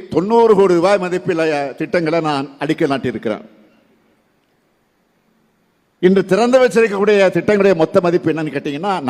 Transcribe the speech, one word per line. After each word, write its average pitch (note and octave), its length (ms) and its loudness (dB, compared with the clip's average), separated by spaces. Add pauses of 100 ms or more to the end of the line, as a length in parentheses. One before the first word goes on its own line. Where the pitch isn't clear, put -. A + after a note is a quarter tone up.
(140)
தொண்ணூறு A3 440 2
கோடி F#3+ 200 4
ரூபாய் F#3 260 2
மதிப்பில் F3 420 -2 (320)
திட்டங்களை E3 400 -2 (120)
நான் C#3 160 -4 (160)
அடிக்கல் D3+ 300 -2
நாட்டியிருக்கிறேன். A#2 540 -6 (2500)
இன்று F#3+ 240 4
திறந்து A#3+ 320 2
வச்சிருக்கக்கூடிய G3+ 640 2 (120)
திட்டங்களுடைய G3 440 2
மொத்த D#3+ 240 2
மதிப்பு F3 280 0
என்னன்னு D3+ 220 -6
கேட்டீங்கன்னா, D3 380 -6 (180)